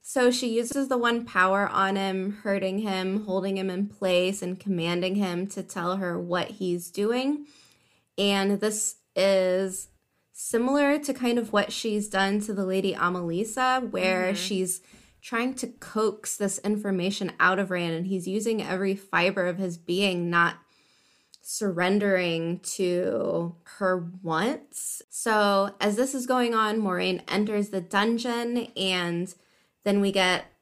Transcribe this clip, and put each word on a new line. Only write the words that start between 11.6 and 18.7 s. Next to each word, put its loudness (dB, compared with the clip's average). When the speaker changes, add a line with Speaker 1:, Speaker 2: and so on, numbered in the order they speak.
Speaker 1:
she's -2
done 2
to -6
the -2
Lady 0
Amalisa, 0
where 0
Speaker 2:
Mm-hmm. 0
Speaker 1:
she's -2
trying -2
to -6
coax -4
this -2
information -2
out 4
of -2
Rand, -2
and -4
he's -2
using -2
every -2